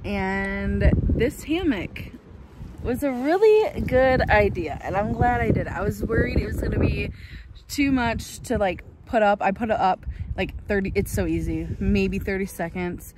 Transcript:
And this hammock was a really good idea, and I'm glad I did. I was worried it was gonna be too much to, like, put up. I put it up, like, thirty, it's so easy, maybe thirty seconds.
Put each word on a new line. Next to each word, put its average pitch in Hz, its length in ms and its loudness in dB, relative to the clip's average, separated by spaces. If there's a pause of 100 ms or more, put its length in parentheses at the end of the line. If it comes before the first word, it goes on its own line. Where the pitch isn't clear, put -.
And 196 880 0
this - 500 0
hammock 294 680 -2 (720)
was 240 200 -2
a 285 80 0
really 381 720 4
good 254 480 4
idea, 170 520 2
and 147 140 -6
I'm 214 180 0
glad 240 280 2
I 220 100 0
did. 185 160 2
I 165 140 -6
was 208 220 -4
worried - 360 0
it - 80 0
was - 120 -4
gonna - 200 -2
be - 320 0 (560)
too 277 240 0
much 233 480 -2
to, - 180 -2
like, 190 260 0 (220)
put 233 160 2
up. 208 200 4
I 196 100 2
put 214 180 -4
it 226 100 0
up, 185 260 2 (300)
like, 185 180 -4 (120)
thirty, 196 300 0
it's 202 160 0
so 185 160 0
easy, 165 400 -2 (120)
maybe 196 380 2
thirty 196 300 -4
seconds. 180 720 -6